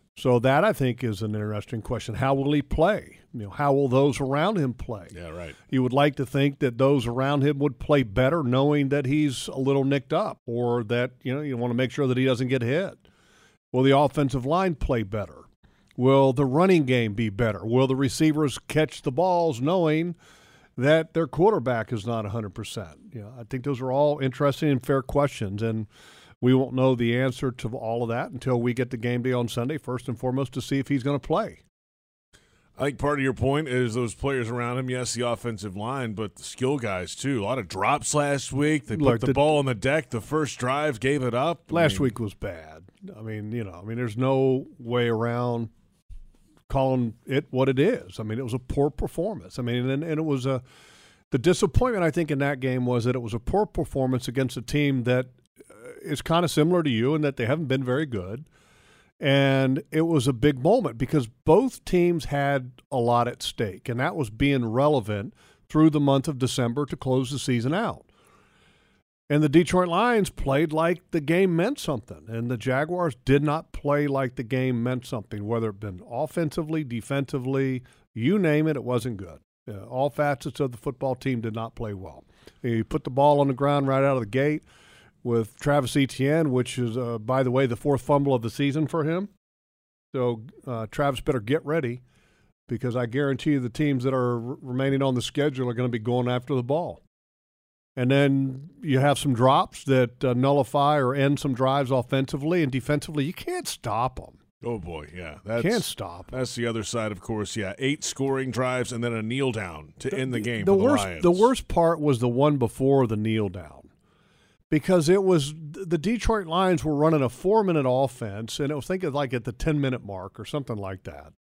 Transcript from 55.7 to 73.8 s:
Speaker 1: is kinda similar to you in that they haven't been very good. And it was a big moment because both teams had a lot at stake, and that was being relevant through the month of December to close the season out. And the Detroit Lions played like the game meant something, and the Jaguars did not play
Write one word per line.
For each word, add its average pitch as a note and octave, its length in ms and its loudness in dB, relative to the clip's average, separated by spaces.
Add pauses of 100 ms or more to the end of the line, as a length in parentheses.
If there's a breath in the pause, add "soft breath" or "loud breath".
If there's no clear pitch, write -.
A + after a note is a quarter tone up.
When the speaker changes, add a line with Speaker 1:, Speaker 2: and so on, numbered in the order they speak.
Speaker 1:
is D3+ 220 -6
kinda E3 240 2
similar E3+ 340 4
to D3+ 80 0
you A#2+ 240 2
in D#3 80 0
that C#3+ 160 0
they A#2+ 80 -2
haven't C#3 220 0
been C3+ 160 0
very C3+ 240 0
good. A2 380 -8 (720 soft breath)
And C3+ 720 4
it D#3 100 4
was D#3 260 2
a C#3 60 4
big B2+ 280 2
moment E3 360 2
because C3 300 0
both G#3 580 2
teams F3 400 2
had C#3 460 -2 (200)
a C3+ 60 -2
lot A#2+ 300 4
at - 160 -8
stake, - 440 -6
and A#2+ 120 -2
that E3+ 160 -2
was C3 140 -4
being C3 360 2
relevant A2+ 680 0 (360 soft breath)
through D#3 220 6
the D3+ 80 2
month C#3 280 4
of C#3 120 -4
December B2+ 480 0
to - 100 -10
close C3 320 0
the C#3 100 -6
season B2+ 340 0
out. G3 320 -4 (1200 soft breath)
And D3 120 4
the D3+ 60 4
Detroit F3 400 4
Lions G#3 420 2
played D3 440 0
like E3 380 -2
the E3 100 -2
game E3+ 340 2
meant G#3 240 0
something, A2 480 -8
and A#2 240 -4
the B2+ 60 -2
Jaguars D3+ 680 -2
did C#3+ 200 4
not D3+ 280 -2
play D3 360 0